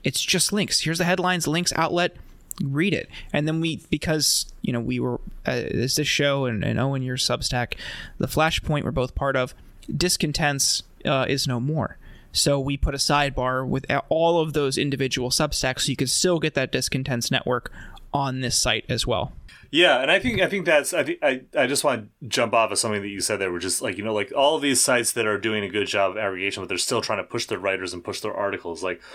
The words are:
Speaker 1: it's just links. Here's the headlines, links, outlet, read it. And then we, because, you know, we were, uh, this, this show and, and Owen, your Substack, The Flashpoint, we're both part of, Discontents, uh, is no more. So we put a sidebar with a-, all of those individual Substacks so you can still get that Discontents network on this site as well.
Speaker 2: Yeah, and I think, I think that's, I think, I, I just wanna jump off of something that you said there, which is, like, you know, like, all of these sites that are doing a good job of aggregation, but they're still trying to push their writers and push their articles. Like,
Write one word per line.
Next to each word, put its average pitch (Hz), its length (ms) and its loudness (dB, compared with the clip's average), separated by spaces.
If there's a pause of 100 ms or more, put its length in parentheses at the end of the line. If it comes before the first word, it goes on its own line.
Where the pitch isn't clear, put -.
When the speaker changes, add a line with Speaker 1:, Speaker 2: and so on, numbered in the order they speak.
Speaker 1:
it's - 200 -2
just - 320 2
links. 196 260 0
Here's 160 160 -2
the 175 80 0
headlines, 180 420 2
links, 170 300 2
outlet, 170 400 2 (460)
read 147 320 2
it. - 160 -4 (200)
And 147 160 0
then 160 140 0
we, 165 300 -2
because, 156 560 0 (160)
you 131 100 -2
know, 120 80 0
we 123 200 -2
were, 123 200 -2 (240)
uh, 131 120 0 (160)
this, 123 240 0
this 151 120 0
show 139 380 2
and, 117 180 -2
and 113 160 0
Owen, 135 220 0
your 127 160 -4
Substack, 123 560 -2 (420)
The - 100 0
Flashpoint, 156 580 0
we're - 60 -2
both 127 240 -2
part 135 220 0
of, 127 180 0 (400)
Discontents, 147 880 0 (220)
uh, 135 240 2
is 135 180 0
no 123 140 0
more. 143 380 -2 (340)
So 143 260 2
we 139 200 -2
put 139 160 0
a 135 40 -6
sidebar 131 680 2
with 135 220 -2
a-, 143 180 2
all 165 320 4
of 160 140 -2
those 143 240 2
individual 135 500 0
Substacks 135 520 0
so - 100 0
you 131 60 0
can 131 120 0
still 180 300 2
get 151 160 -2
that 131 180 0
Discontents 131 580 -2
network 123 400 0 (440)
on 139 260 -2
this 123 160 -2
site 113 320 0
as 120 180 -2
well. 117 260 0 (380)
Speaker 2:
Yeah, 151 300 6
and 135 80 2
I 185 120 6
think, 220 200 0
I 175 80 4
think 185 180 -2
that's, 151 280 4
I 160 80 2
think, 156 180 -2
I, 131 200 2 (180)
I 131 80 4
just 135 160 0
wanna 120 240 0 (220)
jump 117 260 0
off 110 160 4
of 101 80 0
something 104 240 -2
that 101 60 -6
you 101 120 -8
said 98 200 -2
there, 95 100 0
which 87 140 -4
is, 92 180 -2
like, 107 160 -4
you 104 60 -8
know, 110 100 -2
like, 101 180 -2
all 143 220 4
of 143 80 -2
these 139 180 2
sites 123 320 2
that 113 140 -2
are 107 100 2
doing 107 280 0
a 98 40 -4
good 98 200 0
job 98 240 2
of 101 40 -8
aggregation, 98 460 -2
but 87 60 -8
they're 90 100 -4
still 117 220 0
trying 107 180 -2
to 92 60 -6
push - 220 -6
their 101 120 -4
writers 95 340 -2
and 87 120 -12
push 101 160 -8
their 104 120 -6
articles. 92 520 -6
Like, 90 180 -6 (120)